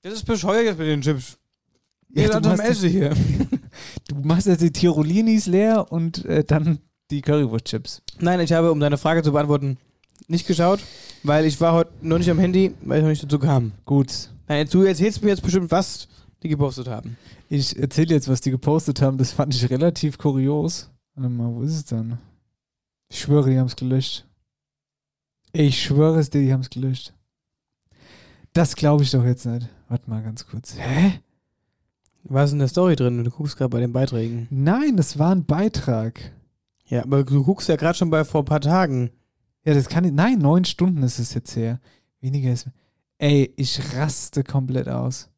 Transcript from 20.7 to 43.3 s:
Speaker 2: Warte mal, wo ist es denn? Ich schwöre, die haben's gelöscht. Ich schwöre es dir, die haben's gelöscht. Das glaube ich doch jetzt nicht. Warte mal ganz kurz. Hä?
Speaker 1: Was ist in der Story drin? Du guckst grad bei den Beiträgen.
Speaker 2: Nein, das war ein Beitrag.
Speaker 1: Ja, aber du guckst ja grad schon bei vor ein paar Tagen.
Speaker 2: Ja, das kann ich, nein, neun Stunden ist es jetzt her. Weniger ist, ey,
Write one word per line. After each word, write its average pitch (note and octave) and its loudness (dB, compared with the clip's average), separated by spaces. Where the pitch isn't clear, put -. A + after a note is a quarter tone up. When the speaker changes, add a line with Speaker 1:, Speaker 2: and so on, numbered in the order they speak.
Speaker 2:
Warte B2+ -6
mal, A#2+ -4
wo A#2+ -8
ist D#3 -4
es D3 -8
denn? A#2 -6
Ich - -14
schwöre, C#3 2
die C3 2
haben's B2+ -2
gelöscht. C3 -4
Ich D3 0
schwöre D#3 4
es D3 0
dir, C#3+ 2
die C3+ 4
haben's C3 -2
gelöscht. C3 -6
Das E3 2
glaube D3 4
ich C3 0
doch B2+ 2
jetzt B2 0
nicht. A#2+ -6
Warte A#2+ -6
mal A2 -6
ganz A2 -12
kurz. - -14
Hä? D3 0
Speaker 1:
Was C#3 2
ist C#3 -2
in D3 -2
der C#3 2
Story F3 2
drin? A#2+ 0
Du A#2+ -2
guckst D3 -8
grad B2+ -2
bei A#2+ -2
den A#2+ -2
Beiträgen. A#2+ -2
Speaker 2:
Nein, G3+ 2
das D3 0
war E3 4
ein F#3 0
Beitrag. C3+ -2
Speaker 1:
Ja, B2 -4
aber C#3 0
du C#3 2
guckst F#3 -2
ja D#3+ 2
grad E3 0
schon E3+ -2
bei D#3 2
vor D3+ -2
ein C#3 -2
paar D3+ 0
Tagen. C#3+ 0
Speaker 2:
Ja, D#3 2
das C#3 2
kann E3+ 0
ich, F3 2
nein, G3 2
neun E3 4
Stunden F3 0
ist B2 -2
es A#2 -6
jetzt - -8
her. A#2 -4
Weniger C3 -2
ist, B2 -4
ey, C#3+ 2